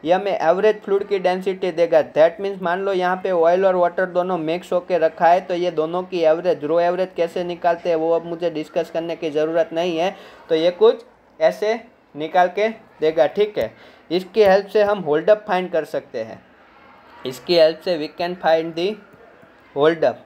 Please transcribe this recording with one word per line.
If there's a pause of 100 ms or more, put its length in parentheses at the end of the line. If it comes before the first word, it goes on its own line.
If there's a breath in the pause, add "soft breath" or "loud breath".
ये
हमें
average
fluid
की
density
देगा। (140)
That
means
मान
लो
यहाँ
पे
ऑयल
और
water
दोनों
mix
होके
रखा
है,
तो
ये
दोनों
की
average,
rho
average
कैसे
निकालते
हैं
वो
अब
मुझे
discuss
करने
की
ज़रूरत
नहीं
है। (340 loud breath)
तो
ये
कुछ (360)
ऐसे (360)
निकाल
के (320)
देगा,
ठीक
है। (380 loud breath)
इसकी
help
से
हम
hold
up
find
कर
सकते
हैं, (840)
इसकी
help
से
we (120)
can
find
the (880)
hold
up।